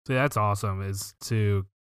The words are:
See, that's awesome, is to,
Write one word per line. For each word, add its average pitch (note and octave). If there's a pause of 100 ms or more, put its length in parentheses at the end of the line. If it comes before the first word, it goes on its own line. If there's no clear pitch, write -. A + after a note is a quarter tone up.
See, C3+
that's C3+
awesome, G2+
is G2 (120)
to, G2+ (200)